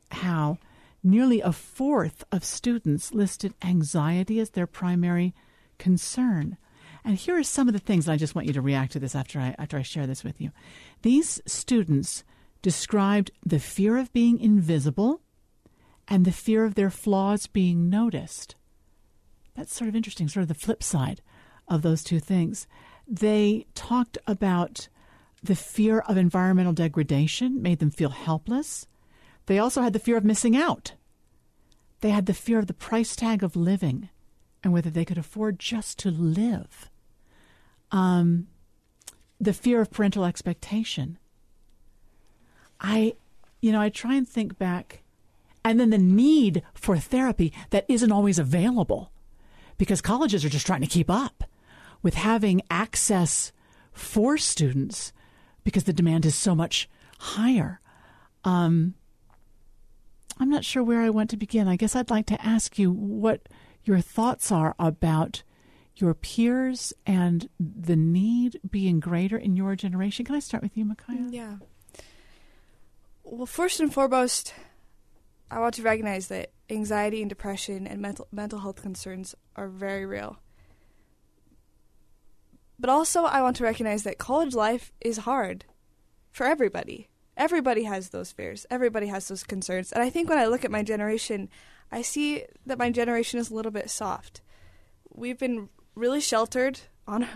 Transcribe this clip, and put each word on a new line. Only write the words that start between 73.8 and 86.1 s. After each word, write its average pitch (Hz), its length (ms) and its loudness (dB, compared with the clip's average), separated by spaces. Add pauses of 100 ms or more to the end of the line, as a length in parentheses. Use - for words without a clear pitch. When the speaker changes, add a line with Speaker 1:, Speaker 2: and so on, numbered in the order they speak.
Speaker 2:
foremost, 254 600 0 (960)
I 226 100 -8
want 233 160 -2
to 233 80 -12
recognize 214 440 -2
that 190 240 -10 (180)
anxiety 214 520 -4
and 208 80 -6
depression 196 560 -10
and 202 160 -10
mental, 202 300 -12
mental 208 280 -10
health 196 220 -12
concerns 190 540 -12 (200)
are 202 120 -12
very 196 360 -8
real. 202 360 -12 (2500)
But 247 100 -2
also, 320 360 2
I 269 180 2
want 254 140 0
to 247 60 -4
recognize 220 380 -2
that 202 160 -8
college 277 380 -2
life 226 440 -2
is 226 180 -4
hard 208 480 -4 (680)